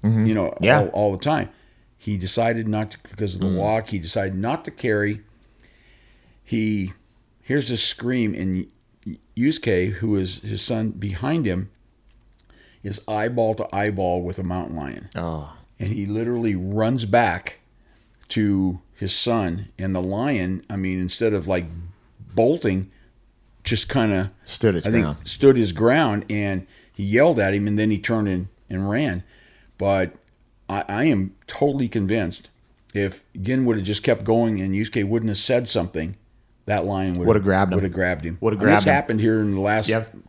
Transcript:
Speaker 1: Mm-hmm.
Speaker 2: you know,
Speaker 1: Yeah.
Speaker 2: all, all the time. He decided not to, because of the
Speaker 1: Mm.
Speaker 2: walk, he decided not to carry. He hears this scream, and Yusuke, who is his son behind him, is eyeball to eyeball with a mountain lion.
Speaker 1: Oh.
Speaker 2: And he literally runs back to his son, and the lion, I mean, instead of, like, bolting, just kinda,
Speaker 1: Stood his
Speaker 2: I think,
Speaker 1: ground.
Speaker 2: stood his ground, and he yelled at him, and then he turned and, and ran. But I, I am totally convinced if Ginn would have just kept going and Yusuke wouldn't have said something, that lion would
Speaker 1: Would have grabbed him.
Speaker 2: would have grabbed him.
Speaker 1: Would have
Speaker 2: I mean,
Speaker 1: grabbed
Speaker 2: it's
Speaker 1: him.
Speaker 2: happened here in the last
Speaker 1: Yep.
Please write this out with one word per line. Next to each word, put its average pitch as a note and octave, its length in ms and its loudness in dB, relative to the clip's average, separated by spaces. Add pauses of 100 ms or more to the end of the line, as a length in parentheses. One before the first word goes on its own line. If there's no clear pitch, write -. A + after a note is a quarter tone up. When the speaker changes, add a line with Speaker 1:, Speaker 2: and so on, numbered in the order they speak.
Speaker 1:
Mm-hmm. A2 240 4
Speaker 2:
you A2 80 4
know, F#2+ 260 0
Speaker 1:
Yeah. B2 200 6
Speaker 2:
all, G2 80 2
all G#2 240 2
the F#2 100 -2
time. D3+ 260 0 (480)
He G#2 180 -4
decided A2+ 520 0
not G#2+ 240 -2
to, - 60 -16 (120)
because G2+ 260 -4
of F2+ 60 -6
the F#2+ 60 0
Speaker 1:
Mm. F#2+ 100 2
Speaker 2:
walk, A2 320 0
he G#2+ 80 -4
decided F#2+ 400 -4
not A#2 280 -2
to - 60 -12
carry. G#2 500 0 (1200)
He G#2+ 500 -2 (480)
hears C3 280 -2
this A#2 140 -2
scream, A#2+ 520 -2
and F#2 320 -4 (680)
Yusuke, G#2+ 580 0
who G#2 220 -2
is F#2 240 -2
his G#2 220 -8
son A2 300 -2
behind A#2 560 -2
him, F#2 240 -2 (1120)
is G2+ 240 -8
eyeball A2 480 0
to - 200 -6
eyeball F#2+ 460 0
with F2 160 -6
a F#2 60 -4
mountain F2 320 -4
lion. D2 400 -10
Speaker 1:
Oh. D#2+ 380 -6 (260)
Speaker 2:
And G2 100 -2
he G2+ 160 -2
literally A2+ 500 0
runs A2 500 0
back G2+ 540 2 (720)
to F#2+ 520 2 (120)
his F#2+ 180 -6
son, G2+ 580 -2 (100)
and F#2+ 160 -2
the F2+ 80 -2
lion, G2 640 -2
I G2+ 60 -6
mean, F#2 240 -2
instead G#2+ 340 0
of, F2+ 140 -2
like, F2+ 180 0 (680)
bolting, A2+ 560 2 (720)
just - 260 -2
kinda, G2+ 420 0 (140)
Speaker 1:
Stood G#2 300 2
his E2+ 100 -2
Speaker 2:
I G2+ 60 -2
think, A2+ 140 4
Speaker 1:
ground. D2 180 -4
Speaker 2:
stood C3+ 340 6
his G#2+ 140 2
ground, A2+ 580 2
and G2+ 380 -2 (260)
he G2 100 -8
yelled B2 360 4
at G2 160 2
him, G2+ 120 0
and G#2 120 0
then G#2+ 100 2
he G#2+ 80 2
turned G#2+ 300 -2
and, F#2 200 -2 (220)
and F#2+ 180 -4
ran. G#2 360 -2 (540)
But G2 360 2 (560)
I, G2 180 -4
I G#2 180 -2
am G2 300 2 (120)
totally C#3 420 -2
convinced G2+ 600 -2 (440)
if G2 300 -4 (160)
Ginn B2+ 260 0
would A#2 100 4
have G2+ 100 -2
just G2+ 180 -2
kept G#2+ 200 2
going A2+ 380 2
and F#2+ 120 0
Yusuke G#2+ 320 0
wouldn't A2 220 0
have G2+ 100 -2
said B2 300 0
something, F2+ 480 -2 (500)
that G2+ 200 0
lion F#2+ 300 -2
would F2 120 0
Speaker 1:
Would A2 80 8
have G#2 80 2
grabbed F#2+ 300 4
him. F2+ 40 2
Speaker 2:
would F2 60 2
have F#2+ 80 -2
grabbed F2+ 340 -2
him. E2+ 140 -8
Speaker 1:
Would A2 140 2
have G2 80 -4
Speaker 2:
I - 20 2
mean, G#2+ 60 4
Speaker 1:
grabbed G#2 140 6
Speaker 2:
it's - 40 2
Speaker 1:
him. D3 60 6
Speaker 2:
happened B2+ 260 0
here A2 220 2
in G#2 120 0
the F#2+ 60 0
last G#2 300 0
Speaker 1:
Yep. A2 180 0 (220)